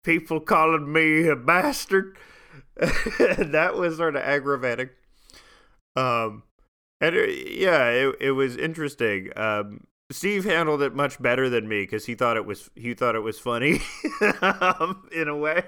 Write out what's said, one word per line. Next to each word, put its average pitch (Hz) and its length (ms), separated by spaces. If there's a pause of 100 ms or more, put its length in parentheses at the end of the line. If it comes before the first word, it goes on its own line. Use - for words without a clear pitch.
people 160 360
calling 160 520
me 160 340
a 147 100
bastard. 190 800 (600)
<laughs> - 0 (600)
That 156 380
was 170 200
sort 160 200
of 135 60
aggravating. 131 680 (1040)
Um, 117 480 (580)
and 165 140
it, - 440
yeah, 160 300
it, 131 320
it 135 120
was 131 240
interesting. 135 800
Um, 104 500 (240)
Steve 196 340
handled 160 380
it 127 120
much 139 260
better 127 280
than 113 200
me 104 180
'cause 107 200
he 120 80
thought 117 220
it 104 80
was, 101 300
he 120 200
thought 120 200
it 113 60
was 107 180
funny, 123 420 (400)
<laughs> - 0 (220)
um, 185 680
in 160 180
a 147 80
way. 156 320